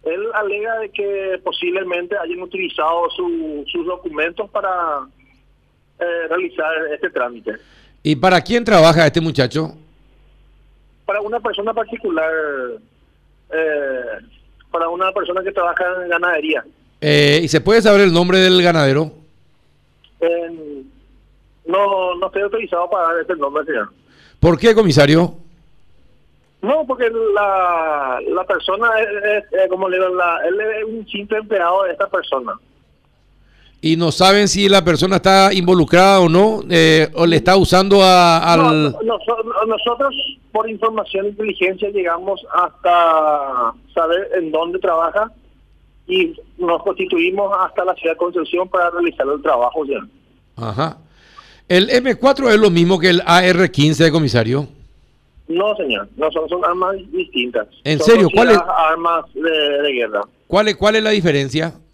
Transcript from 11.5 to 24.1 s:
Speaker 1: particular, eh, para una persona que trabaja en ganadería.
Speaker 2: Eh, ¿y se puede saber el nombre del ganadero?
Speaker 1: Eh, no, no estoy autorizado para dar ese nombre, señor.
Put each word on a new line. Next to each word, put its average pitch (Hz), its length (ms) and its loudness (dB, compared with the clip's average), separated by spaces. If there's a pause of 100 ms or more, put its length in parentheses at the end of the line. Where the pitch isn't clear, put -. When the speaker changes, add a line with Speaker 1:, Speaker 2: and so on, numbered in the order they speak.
Speaker 1:
particular, 190 560 -4 (1200)
eh, 147 520 -4 (680)
para 165 180 -4
una 185 240 -4
persona 185 300 -4
que 196 80 -6
trabaja 180 340 -2 (180)
en 175 60 -10
ganadería. 165 560 -2 (360)
Speaker 2:
Eh, 147 420 4
¿y 156 60 -4
se 151 120 2
puede 220 220 4
saber 202 200 6
el 185 100 6
nombre 180 260 2
del 185 240 4
ganadero? 156 500 2 (1080)
Speaker 1:
Eh, 165 640 -6 (840)
no, 190 480 0
no 180 120 -4
estoy 196 160 -4
autorizado 196 460 -4
para 175 200 -2
dar 165 160 -2
ese 180 100 -4
nombre, 147 300 -4
señor. 123 260 -6 (480)